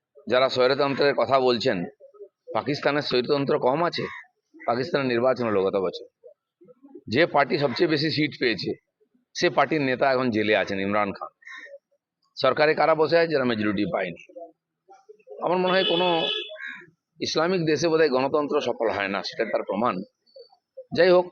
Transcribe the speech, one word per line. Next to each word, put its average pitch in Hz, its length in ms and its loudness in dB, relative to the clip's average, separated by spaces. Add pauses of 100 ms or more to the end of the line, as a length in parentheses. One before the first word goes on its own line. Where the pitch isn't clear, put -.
(280)
যারা 127 220 4
স্বৈরতন্ত্রের 139 640 2
কথা 123 260 2
বলছেন, 120 460 2 (680)
পাকিস্তানের 143 480 -2
স্বৈরতন্ত্র 139 580 0
কম 131 240 0
আছে? 165 200 -4 (640)
পাকিস্তানের 127 420 -2
নির্বাচন 123 400 0
হলো 101 160 2
গত 95 120 0
বছর, 92 300 -4 (1000)
যে 131 180 2
পার্টি 151 320 0
সবচেয়ে 143 300 0
বেশি 151 240 0
সিট 143 280 -2
পেয়েছে, 110 320 -2 (680)
সে 175 100 2
পার্টির 151 320 0
নেতা 135 300 0
এখন 127 200 0
জেলে 107 240 2
আছেন, 95 240 -2
ইমরান 101 320 0
খান। 80 160 -12 (1120)
সরকারে 147 340 4
কারা 156 200 4
বসে 156 220 4
আছে? 165 140 2
যারা 139 120 0
মেজরিটি 104 420 0
পায়নি। 90 380 -4 (1200)
আমার 160 140 0
মনে 180 160 2
হয় 190 100 4
কোনো 170 440 0 (920)
ইসলামিক 165 440 0
দেশে 156 220 2
বোধহয় 160 220 4
গণতন্ত্র 143 520 0
সফল 120 280 -2
হয় 98 180 -2
না, 98 160 -4
সেটা - 280 -6
তার 110 120 -2
প্রমাণ। 104 320 -2 (1000)
যাই 170 140 6
হোক, 180 220 6